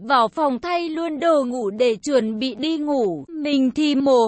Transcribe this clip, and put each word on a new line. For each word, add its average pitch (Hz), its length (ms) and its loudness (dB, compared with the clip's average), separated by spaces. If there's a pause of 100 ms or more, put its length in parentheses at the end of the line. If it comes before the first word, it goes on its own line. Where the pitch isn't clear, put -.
vào 240 240 2
phòng 277 320 -2
thay 349 300 -4
luôn 311 300 -6
đồ 311 240 2
ngủ 247 260 -4
để 226 260 0
chuẩn 220 440 0
bị 254 160 -4
đi 320 220 -2
ngủ. 247 500 -2
Mình 285 440 0
thì 294 240 0
mồ 262 320 4